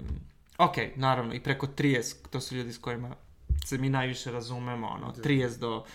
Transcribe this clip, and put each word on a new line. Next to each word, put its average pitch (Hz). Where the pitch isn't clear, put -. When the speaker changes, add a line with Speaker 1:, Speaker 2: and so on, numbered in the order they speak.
Speaker 1:
okej, 123
naravno, 127
i 123
preko 135
trideset, 135
to 131
su -
ljudi 120
s 117
kojima 123
se 135
mi 131
najviše 127
razumemo, 120
ono, -
Speaker 2:
Da. 127
Speaker 1:
trideset 131
do 113